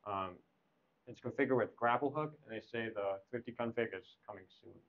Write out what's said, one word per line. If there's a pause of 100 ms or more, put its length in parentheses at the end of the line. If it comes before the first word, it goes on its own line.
Um, (680)
it's
configured
with
grapple
hook, (120)
and
they
say
the (100)
thrifty
config
is (200)
coming (160)
soon. (160)